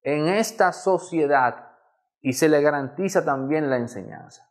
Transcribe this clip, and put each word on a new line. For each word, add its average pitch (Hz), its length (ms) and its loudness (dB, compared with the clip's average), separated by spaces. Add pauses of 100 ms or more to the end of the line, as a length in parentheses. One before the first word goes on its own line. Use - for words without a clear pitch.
en 151 280 -2
esta 202 420 0
sociedad 143 1000 0 (480)
y 131 120 -2
se 156 160 2
le 147 120 4
garantiza 151 640 0
también 143 460 -2
la 131 80 0
enseñanza. - 720 -10